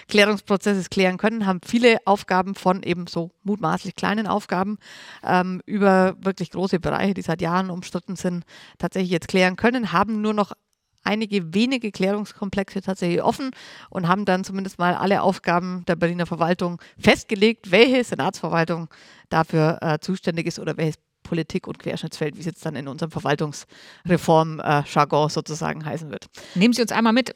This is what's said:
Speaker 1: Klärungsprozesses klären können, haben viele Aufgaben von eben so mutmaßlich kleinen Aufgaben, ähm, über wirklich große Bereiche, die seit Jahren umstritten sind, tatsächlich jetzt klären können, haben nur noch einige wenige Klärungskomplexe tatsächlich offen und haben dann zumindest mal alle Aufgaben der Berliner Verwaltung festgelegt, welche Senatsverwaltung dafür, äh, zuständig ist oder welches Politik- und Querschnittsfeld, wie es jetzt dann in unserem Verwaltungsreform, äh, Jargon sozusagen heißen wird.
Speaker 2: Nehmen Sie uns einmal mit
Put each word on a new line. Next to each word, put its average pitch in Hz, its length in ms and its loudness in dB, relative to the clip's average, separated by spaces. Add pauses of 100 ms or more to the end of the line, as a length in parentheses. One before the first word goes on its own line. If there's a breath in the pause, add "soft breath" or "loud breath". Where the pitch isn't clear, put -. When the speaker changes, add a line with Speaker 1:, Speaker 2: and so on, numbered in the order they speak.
Speaker 1:
Klärungsprozesses 202 840 0
klären 185 260 2
können, 220 300 0
haben 185 180 0
viele 233 400 4
Aufgaben 190 480 2
von 190 300 0
eben 170 240 -4
so 170 240 -6 (100)
mutmaßlich 190 540 -2
kleinen 208 320 -2
Aufgaben, 196 500 -2 (460 loud breath)
ähm, 180 420 0
über 190 560 4
wirklich 185 300 -4
große 185 280 -2
Bereiche, 175 360 -2
die 180 80 -6
seit 170 180 -4
Jahren 180 300 -2
umstritten 180 440 -10
sind, 175 280 -4 (340 loud breath)
tatsächlich 185 320 -2
jetzt 170 180 -2
klären 185 280 2
können, 233 360 0
haben 208 300 2
nur 214 140 0
noch 208 160 0 (520)
einige 202 520 -2
wenige 233 360 0
Klärungskomplexe 196 920 -4
tatsächlich 185 400 -2
offen 262 260 -2 (400 loud breath)
und 175 180 -4
haben 196 180 0
dann 185 180 2
zumindest 190 340 -8
mal 175 160 2
alle 190 300 0
Aufgaben 180 640 -2
der 175 80 2
Berliner 170 320 -2
Verwaltung 175 520 -2 (200 loud breath)
festgelegt, 220 720 2
welche 247 320 6
Senatsverwaltung 165 840 -2 (420 loud breath)
dafür, 160 520 2
äh, 156 160 0
zuständig 170 480 -4
ist 165 140 -6
oder 156 180 -6
welches 160 200 -2 (240)
Politik- - 460 -4
und - 120 -12
Querschnittsfeld, - 560 -6
wie - 60 -16
es 160 40 -8
jetzt 160 220 -10
dann 151 80 -8
in 127 120 -8
unserem 156 220 -8
Verwaltungsreform, 160 1500 0
äh, 143 260 2
Jargon 147 440 2
sozusagen 151 540 -6
heißen 156 280 -8
wird. - 160 -12 (260 loud breath)
Speaker 2:
Nehmen 226 220 4
Sie 240 80 0
uns 214 80 -4
einmal 226 220 2
mit 247 220 0